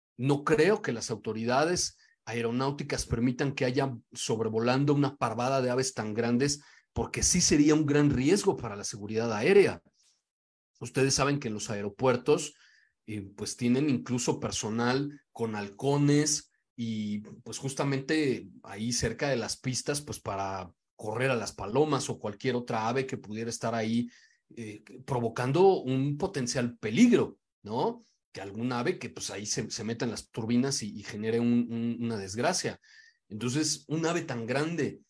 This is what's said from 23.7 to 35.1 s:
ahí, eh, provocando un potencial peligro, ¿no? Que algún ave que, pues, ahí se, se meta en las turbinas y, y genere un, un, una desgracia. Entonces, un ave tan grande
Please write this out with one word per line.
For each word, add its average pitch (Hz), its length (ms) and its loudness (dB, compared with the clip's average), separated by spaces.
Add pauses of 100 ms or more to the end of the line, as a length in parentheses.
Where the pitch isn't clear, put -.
ahí, 117 360 0 (460)
eh, 107 260 -14 (220)
provocando 135 760 2
un 135 380 0
potencial 127 600 -2
peligro, 139 600 4 (240)
¿no? 156 420 -4 (280)
Que 101 80 -12
algún 107 320 -6
ave 127 260 0
que, 117 100 -10
pues, - 220 -8
ahí 101 160 -8
se, 107 240 -4
se 113 140 -8
meta 117 200 -4
en 120 60 -2
las - 200 -10
turbinas 120 520 0
y, 104 160 -8
y 101 60 -12
genere 110 360 -2
un, 120 300 4
un, 117 300 -2
una 117 160 -2
desgracia. 107 640 -2 (480)
Entonces, 123 580 -4
un 156 180 -2
ave 175 180 0
tan 117 240 -6
grande 143 640 -2